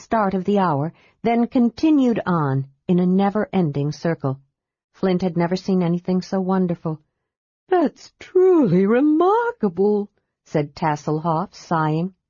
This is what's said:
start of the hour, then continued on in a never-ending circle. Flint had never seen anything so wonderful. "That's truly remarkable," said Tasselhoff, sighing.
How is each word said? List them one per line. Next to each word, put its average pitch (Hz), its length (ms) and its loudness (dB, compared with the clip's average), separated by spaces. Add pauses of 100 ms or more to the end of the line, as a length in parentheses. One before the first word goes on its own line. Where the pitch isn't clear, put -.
start 208 280 -2
of 185 120 -4
the 202 140 0
hour, 160 320 0 (300)
then 233 260 0
continued 247 800 2
on 139 400 0 (220)
in 180 120 2
a 180 60 2
never-ending 185 840 0
circle. 147 480 -4 (540)
Flint 185 280 -2
had 175 160 -4
never 170 180 -2
seen 185 260 -2
anything 175 400 -2
so 190 200 -6
wonderful. 180 580 -4 (720)
"That's - 500 -2
truly 302 640 2
remarkable," 254 1200 0 (340)
said 147 320 -4
Tasselhoff, 156 800 -4
sighing. 160 580 -2 (160)